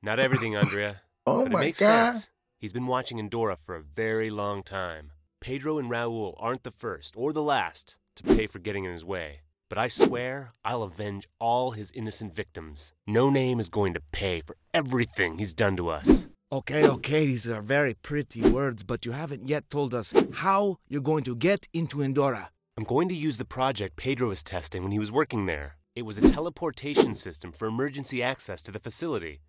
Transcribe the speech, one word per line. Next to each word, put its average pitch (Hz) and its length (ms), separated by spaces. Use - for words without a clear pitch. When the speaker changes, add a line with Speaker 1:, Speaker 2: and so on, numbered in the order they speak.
Speaker 1:
Not 110 180
everything, 123 360
Andrea. 101 500
Speaker 2:
<laughs> - 60
Oh 139 120
Speaker 1:
But 262 80
it 233 60
Speaker 2:
my 180 80
Speaker 1:
makes 156 180
Speaker 2:
God. 226 320
Speaker 1:
sense. 226 180
He's 104 140
been 123 120
watching 127 320
Endora 107 400
for - 180
a 82 60
very 110 480
long 101 320
time. 85 480
Pedro 135 380
and 123 100
Raul 117 480
aren't 120 240
the 127 80
first 92 480
or 143 160
the 151 80
last 131 560
to - 60
pay - 220
for 104 140
getting 98 260
in 92 60
his 82 120
way. 82 360
But 98 120
I 120 80
swear 127 680
I'll 113 200
avenge 101 440
all 120 320
his 107 240
innocent 110 400
victims. 80 580
No 120 240
Name 127 280
is 98 100
going 98 260
to 82 60
pay 90 300
for - 140
everything 120 680
he's 98 160
done 101 220
to 85 120
us. - 380
Speaker 3:
Okay, 143 360
okay, 143 380
these 117 240
are 107 140
very 135 320
pretty 147 520
words, 123 360
but 113 200
you - 100
haven't 139 340
yet 147 240
told 143 240
us 113 180
how 196 440
you're 143 140
going 151 220
to 123 120
get 175 380
into 147 300
Endora. 135 480
Speaker 1:
I'm 107 60
going 139 260
to 180 60
use 151 220
the 120 80
project 127 500
Pedro 127 320
was 98 160
testing 90 400
when 98 80
he 104 80
was 107 120
working 117 360
there. 71 300
It 120 100
was 107 140
a - 100
teleportation 147 840
system 87 360
for 110 160
emergency 131 540
access 120 400
to - 100
the 101 80
facility. 95 680